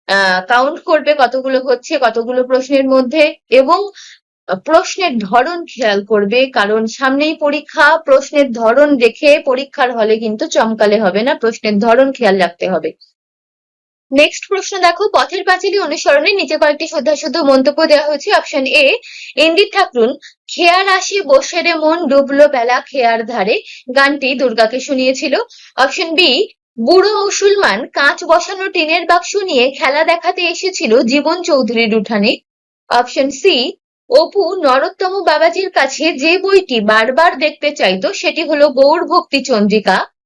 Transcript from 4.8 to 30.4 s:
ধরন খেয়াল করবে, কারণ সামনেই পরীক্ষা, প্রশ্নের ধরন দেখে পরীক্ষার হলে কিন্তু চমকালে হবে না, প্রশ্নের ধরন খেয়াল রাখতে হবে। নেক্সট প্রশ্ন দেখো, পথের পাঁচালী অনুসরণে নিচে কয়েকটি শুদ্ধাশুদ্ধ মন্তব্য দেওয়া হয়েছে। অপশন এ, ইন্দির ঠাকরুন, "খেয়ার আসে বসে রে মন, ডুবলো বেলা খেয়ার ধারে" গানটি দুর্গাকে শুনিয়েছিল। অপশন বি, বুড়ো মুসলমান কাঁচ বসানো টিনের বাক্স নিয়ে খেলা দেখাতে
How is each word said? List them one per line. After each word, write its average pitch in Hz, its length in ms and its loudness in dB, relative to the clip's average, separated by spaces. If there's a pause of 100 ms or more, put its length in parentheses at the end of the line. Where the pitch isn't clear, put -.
ধরন 254 460 -2
খেয়াল 208 400 -4
করবে, 220 460 0
কারণ 220 360 -2
সামনেই 269 480 -2
পরীক্ষা, 302 640 0
প্রশ্নের 277 540 0
ধরন 247 440 2
দেখে 285 420 2
পরীক্ষার 269 540 -4
হলে 220 260 0
কিন্তু 220 280 -6
চমকালে 226 540 0
হবে 196 220 0
না, 277 120 0
প্রশ্নের 226 440 -2
ধরন 240 340 2
খেয়াল 202 260 0
রাখতে 175 300 -2
হবে। 170 240 -4 (1200)
নেক্সট 302 360 0
প্রশ্ন 392 300 -4
দেখো, 349 300 0
পথের 349 360 -2
পাঁচালী 370 340 0
অনুসরণে 320 540 0
নিচে 311 260 -2
কয়েকটি 302 280 0
শুদ্ধাশুদ্ধ 302 500 -4
মন্তব্য 285 500 2
দেওয়া 294 200 2
হয়েছে। 302 260 -4
অপশন 311 340 -2
এ, 294 320 2 (380)
ইন্দির 339 360 2
ঠাকরুন, 294 420 0 (340)
"খেয়ার 359 400 0
আসে 381 340 -2
বসে 269 400 0
রে 330 120 0
মন, 320 320 -2
ডুবলো 277 420 4
বেলা 247 320 -2
খেয়ার 233 460 -2
ধারে" 233 360 -2 (340)
গানটি 277 380 0
দুর্গাকে 233 460 0
শুনিয়েছিল। 262 540 -2 (420)
অপশন 330 380 -2
বি, 311 340 2 (320)
বুড়ো 392 440 2
মুসলমান 392 640 0
কাঁচ 330 380 -2
বসানো 349 440 0
টিনের 339 380 -2
বাক্স 349 300 0
নিয়ে 294 340 0
খেলা 285 340 -2
দেখাতে 339 380 -2